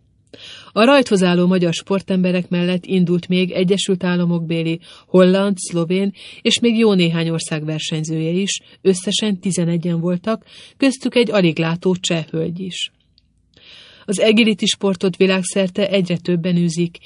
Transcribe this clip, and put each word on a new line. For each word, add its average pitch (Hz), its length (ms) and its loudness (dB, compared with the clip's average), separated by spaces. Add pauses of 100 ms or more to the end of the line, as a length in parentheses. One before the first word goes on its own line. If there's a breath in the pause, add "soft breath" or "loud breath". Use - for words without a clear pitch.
(720 loud breath)
A 208 120 2
rajthoz 254 380 4
álló 180 240 4
magyar 180 260 2
sportemberek 185 760 -2
mellett 175 380 -2
indult 175 420 0
még 180 220 0
Egyesült 185 540 0
Államokbéli, 165 760 -2 (260 loud breath)
holland, 190 520 4
szlovén 185 540 -2 (280 loud breath)
és - 200 0
még 233 180 2
jó 220 160 4
néhány 165 340 2
ország 160 360 -4
versenyzője 156 680 -4
is, 190 300 -2 (200 soft breath)
összesen 190 600 0
tizenegyen 170 600 -2
voltak, 180 440 -4 (320 loud breath)
köztük 254 380 0
egy 240 160 2
alig 185 280 2
látó 175 360 -2
cseh 170 300 -4
hölgy 165 360 -6
is. 185 320 -10 (1120 loud breath)
Az 190 140 -4
agility 220 460 2
sportot 190 520 -2
világszerte 190 720 0
egyre 180 280 -2
többen 175 400 -2
űzik, 170 500 -2